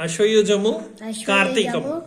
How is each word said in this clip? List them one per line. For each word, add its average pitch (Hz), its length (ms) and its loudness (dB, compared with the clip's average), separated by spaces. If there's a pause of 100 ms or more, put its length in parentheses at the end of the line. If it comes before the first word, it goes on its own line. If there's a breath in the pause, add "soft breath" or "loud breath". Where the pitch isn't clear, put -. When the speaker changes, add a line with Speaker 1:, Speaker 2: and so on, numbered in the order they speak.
Speaker 1:
అశ్వయుజము, 208 680 2
Speaker 2:
అశ్వయుజము. 226 560 -8
Speaker 1:
కార్తీకము. 196 840 0